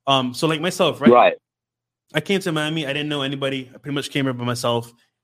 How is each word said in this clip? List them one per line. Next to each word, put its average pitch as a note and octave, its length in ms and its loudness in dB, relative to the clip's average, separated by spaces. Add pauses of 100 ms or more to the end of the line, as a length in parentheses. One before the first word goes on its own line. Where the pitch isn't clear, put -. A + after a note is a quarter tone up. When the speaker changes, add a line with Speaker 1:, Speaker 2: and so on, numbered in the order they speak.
Speaker 1:
Um, C3 260 2
so D#3 140 -2
like D#3 120 -2
myself, D#3+ 420 -2
right? C#3 100 6
Speaker 2:
Right. G#2+ 260 6 (800)
Speaker 1:
I D#3 60 -2
came G3 200 0
to F#3 100 -4
Miami. D#3 360 -2
I C3+ 60 -4
didn't D3+ 160 -6
know D3 120 -4
anybody. C3+ 520 -6
I - 40 -20
pretty C#3+ 180 -10
much C#3 140 -6
came C#3 160 -2
here C3 80 -2
by A#2+ 120 -8
myself. A#2+ 460 -2 (320)